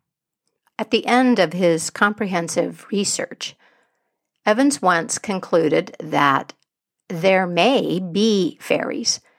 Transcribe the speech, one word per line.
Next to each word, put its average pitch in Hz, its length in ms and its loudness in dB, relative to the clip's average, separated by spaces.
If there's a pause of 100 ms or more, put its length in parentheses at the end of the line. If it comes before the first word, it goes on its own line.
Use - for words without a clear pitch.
(760)
At - 140 -6
the 220 140 0
end 247 340 2
of 165 140 0
his 170 360 0
comprehensive 180 1000 -2
research, - 640 -4 (920)
Evans 269 360 2
Wentz 175 360 0
concluded 180 800 0
that 143 540 0 (540)
there 185 380 2
may 175 540 2
be 190 600 0
fairies, - 600 -4 (200)